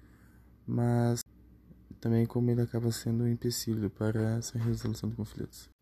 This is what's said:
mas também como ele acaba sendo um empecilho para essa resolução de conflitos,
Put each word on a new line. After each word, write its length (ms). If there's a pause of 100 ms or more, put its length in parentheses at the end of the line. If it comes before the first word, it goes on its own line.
(640)
mas 540 (800)
também 260
como 240
ele 120
acaba 320
sendo 320
um 20
empecilho 600
para 480
essa 200
resolução 520
de 80
conflitos, 500 (140)